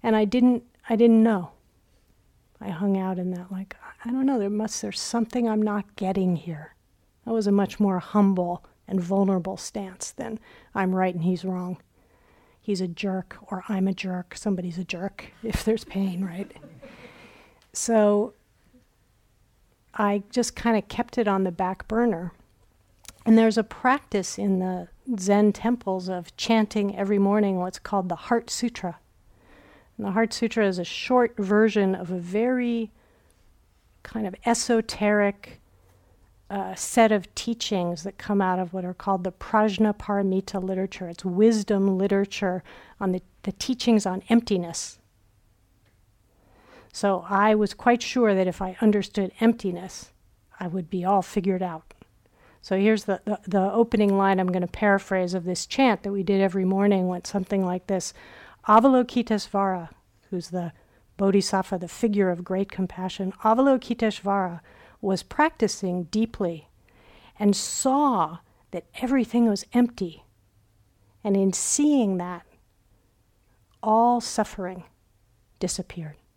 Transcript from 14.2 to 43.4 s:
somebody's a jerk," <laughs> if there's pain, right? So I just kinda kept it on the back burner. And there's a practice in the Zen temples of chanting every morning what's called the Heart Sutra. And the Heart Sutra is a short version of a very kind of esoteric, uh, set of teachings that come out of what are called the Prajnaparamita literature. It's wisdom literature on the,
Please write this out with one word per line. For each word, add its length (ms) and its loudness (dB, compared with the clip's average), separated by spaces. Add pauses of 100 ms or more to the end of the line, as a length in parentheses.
somebody's 420 -4
a 60 -6
jerk," 520 -10
<laughs> 60 -20
if 220 -4
there's 200 0
pain, 400 -4
right? 260 -10 (1200)
So 640 2 (1600)
I 360 0
just 260 -2
kinda 260 2
kept 360 -6
it 100 2
on 160 2
the 80 -2
back 360 -4
burner. 440 0 (960)
And 100 8
there's 220 6
a 60 0
practice 760 -2
in 220 0
the 280 -4 (300)
Zen 340 4
temples 560 -2
of 280 -8
chanting 600 0
every 220 0
morning 400 2
what's 200 -6
called 300 -2
the 80 -4
Heart 340 -2
Sutra. 480 -6 (1000)
And 100 -8
the 60 -4
Heart 200 0
Sutra 340 0
is 120 0
a 60 -4
short 520 0
version 580 2
of 160 -8
a 80 -4
very 720 -2 (1120)
kind 240 -8
of 80 -8 (120)
esoteric, 1120 0 (880)
uh, 260 -8
set 380 2
of 220 -2
teachings 680 -4
that 120 -10
come 240 0
out 180 2
of 140 -4
what 120 -6
are 100 -8
called 300 -2
the 80 -4
Prajnaparamita 1300 0
literature. 460 -6
It's 160 -16
wisdom 760 2
literature 640 -2 (340)
on 140 -2
the, 80 -4 (220)